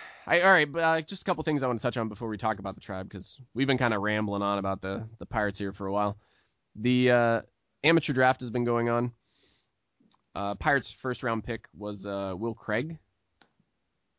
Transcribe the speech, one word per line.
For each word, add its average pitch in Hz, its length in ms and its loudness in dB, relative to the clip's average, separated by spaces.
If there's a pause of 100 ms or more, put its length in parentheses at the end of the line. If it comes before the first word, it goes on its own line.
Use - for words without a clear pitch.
(260)
I, 254 160 2
all 285 100 8
right, 151 200 6
but, 165 120 -2
uh, 160 180 4
just - 220 -12
a - 20 -8
couple 160 180 0
things 147 200 2
I 131 40 0
wanna 120 120 0
touch 127 180 -2
on 113 100 -2
before 110 220 -8
we 107 80 -6
talk 110 220 -2
about 98 160 -8
the - 60 -20
Tribe, 95 280 -8
'cause - 320 -14 (120)
we've 131 140 0
been 131 100 4
kinda 113 220 2
rambling 104 420 0
on 101 180 0
about 95 220 -2
the, 98 260 -6 (120)
the 95 60 -10
Pirates 104 340 -2
here 98 140 -4
for 98 140 -6
a 98 40 -4
while. 101 260 0 (580)
The, 123 360 2
uh, 117 300 4 (420)
amateur 156 300 4
draft 127 280 4
has 123 80 -8
been 120 140 0
going 120 240 2
on. 120 240 0 (1200)
Uh, 101 220 -4
Pirates' 139 360 0
first - 320 -8
round 113 200 -2
pick 113 240 -8 (100)
was, 104 280 -10
uh, 98 320 -4
Will 113 160 -4
Craig. 127 440 -4 (1200)